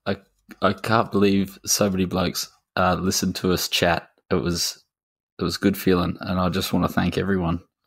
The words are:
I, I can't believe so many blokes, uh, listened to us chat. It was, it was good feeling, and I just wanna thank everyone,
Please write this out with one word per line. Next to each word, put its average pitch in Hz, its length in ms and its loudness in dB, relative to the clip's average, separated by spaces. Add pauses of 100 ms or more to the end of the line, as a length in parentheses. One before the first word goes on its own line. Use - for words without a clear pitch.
I, 98 120 -2 (440)
I 92 120 2
can't - 380 0
believe 98 540 2
so - 240 2
many 92 160 0
blokes, 90 420 -2 (280)
uh, 92 240 2
listened 92 380 -2
to 92 160 2
us - 140 -2
chat. - 420 0 (200)
It - 60 2
was, 85 480 -2 (560)
it - 40 -2
was 85 140 -2
good 101 200 2
feeling, 90 440 2
and 92 180 -2
I 92 100 0
just 90 240 -2
wanna 87 160 2
thank 92 280 0
everyone, 92 440 0 (240)